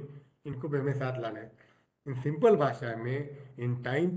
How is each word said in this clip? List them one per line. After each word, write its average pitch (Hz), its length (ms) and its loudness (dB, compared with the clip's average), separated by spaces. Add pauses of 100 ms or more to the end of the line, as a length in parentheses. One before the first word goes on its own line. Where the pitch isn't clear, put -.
(460)
इनको 139 240 -6
भी 143 80 2
हमें 139 160 0
साथ 127 280 -2
लाना 110 180 -6
है। 110 120 -14 (560)
In 127 180 -4
simple 160 340 6
भाषा 123 360 0
में, 131 420 -4 (200)
in 123 180 0 (100)
time 151 320 2